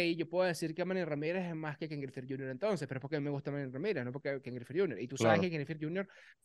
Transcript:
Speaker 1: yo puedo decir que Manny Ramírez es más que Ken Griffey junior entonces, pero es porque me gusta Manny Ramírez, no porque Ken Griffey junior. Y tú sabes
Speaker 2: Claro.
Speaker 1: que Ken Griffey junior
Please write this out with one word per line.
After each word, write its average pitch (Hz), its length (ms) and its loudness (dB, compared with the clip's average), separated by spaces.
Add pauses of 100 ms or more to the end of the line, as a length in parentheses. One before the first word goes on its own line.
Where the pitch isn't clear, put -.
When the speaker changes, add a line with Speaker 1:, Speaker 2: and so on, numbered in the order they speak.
(160)
Speaker 1:
yo 165 140 -2
puedo 185 180 4
decir 160 280 0
que 175 100 0
Manny 185 180 0
Ramírez 160 440 0
es 165 80 -4
más 156 200 -4
que 156 140 -6
Ken 147 100 -6
Griffey 131 300 -8
junior 135 200 -4
entonces, 151 380 0
pero 127 120 -2
es - 20 -14
porque 147 180 0
me 143 120 0
gusta 139 200 -2
Manny 139 200 -4
Ramírez, 143 340 -2
no 123 60 -4
porque 139 280 -2
Ken 123 140 -8
Griffey 127 260 -4
junior. 143 200 2
Y 120 80 -4
tú 135 100 -4
sabes - 220 8
Speaker 2:
Claro. - 20 4
Speaker 1:
que 180 80 2
Ken 151 160 -2
Griffey 160 160 -6
junior 180 260 -2 (380)